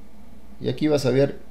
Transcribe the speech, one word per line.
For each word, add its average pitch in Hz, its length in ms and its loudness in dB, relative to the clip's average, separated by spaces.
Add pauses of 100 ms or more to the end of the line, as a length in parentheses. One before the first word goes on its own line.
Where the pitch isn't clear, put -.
(600)
Y 123 80 -4
aquí 135 180 0
vas 143 180 4
a 123 60 4
ver 135 300 4 (100)